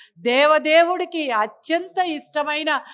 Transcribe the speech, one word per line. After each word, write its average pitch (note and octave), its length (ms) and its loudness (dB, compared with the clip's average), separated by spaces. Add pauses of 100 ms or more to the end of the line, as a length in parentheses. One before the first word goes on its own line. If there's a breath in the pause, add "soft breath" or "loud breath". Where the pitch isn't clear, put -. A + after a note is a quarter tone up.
(180 loud breath)
దేవదేవుడికి D#4 1120 2
అత్యంత D#4+ 680 -4
ఇష్టమైన D4+ 840 -4 (120 loud breath)